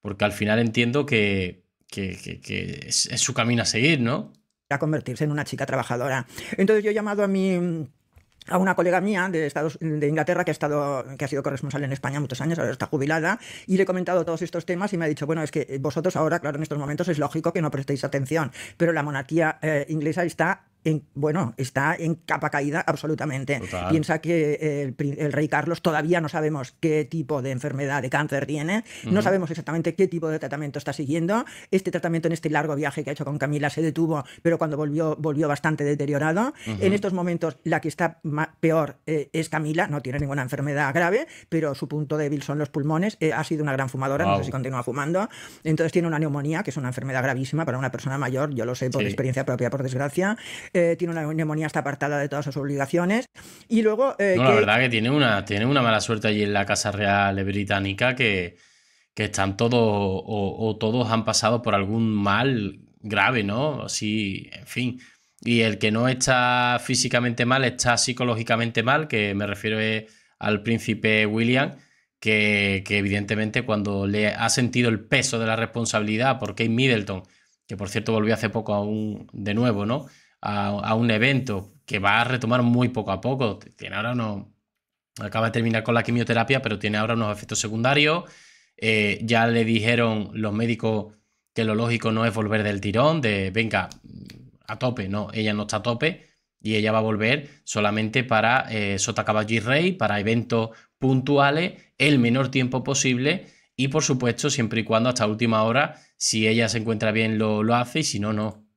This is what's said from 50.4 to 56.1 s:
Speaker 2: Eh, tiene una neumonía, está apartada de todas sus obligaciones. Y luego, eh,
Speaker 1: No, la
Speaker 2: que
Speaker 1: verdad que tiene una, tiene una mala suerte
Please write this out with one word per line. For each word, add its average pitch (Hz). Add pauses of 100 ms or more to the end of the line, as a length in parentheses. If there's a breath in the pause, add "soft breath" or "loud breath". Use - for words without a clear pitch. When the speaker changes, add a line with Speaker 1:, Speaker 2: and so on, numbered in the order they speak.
Speaker 2:
Eh, 170
tiene 170
una 156
neumonía, 156
está 151
apartada 143
de 143
todas 139
sus 139
obligaciones. 156 (420 loud breath)
Y 226
luego, 220
eh, 196
Speaker 1:
No, 120
la 131
Speaker 2:
que 120
Speaker 1:
verdad 117
que 131
tiene 113
una, 123
tiene 104
una 135
mala 110
suerte 110